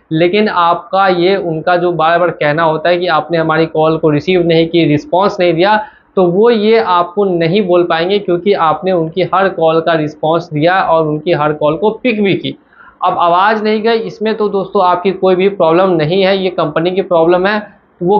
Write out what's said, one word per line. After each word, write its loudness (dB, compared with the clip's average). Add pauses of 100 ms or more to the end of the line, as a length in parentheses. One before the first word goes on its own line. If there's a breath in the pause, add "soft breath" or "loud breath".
(100)
लेकिन 0
आपका 0
ये 2
उनका -2
जो 0
बार-बार 0
कहना -2
होता 0
है 2
कि -4
आपने -2
हमारी 0
call 0
को 2
receive 0
नहीं 2
की, 2
response 0
नहीं 2
दिया, 2 (400 loud breath)
तो 4
वो 2
ये 2
आपको 0
नहीं 0
बोल 2
पाएंगे -2
क्योंकि -2
आपने 0
उनकी -2 (120)
हर 2
call 0
का 0
response -2
दिया 0
और 0
उनकी -2
हर 0
call -2
को 0 (120)
pick 0
भी 2
की। -6 (480 loud breath)
अब 0
आवाज़ 2
नहीं 0
गई, 0
इसमें -6
तो -2
दोस्तों -2
आपकी 0
कोई 2
भी 2
problem 2
नहीं 0
है, 2
ये -4
company -2
की -4
problem 2
है, -2
तो -12
वो 2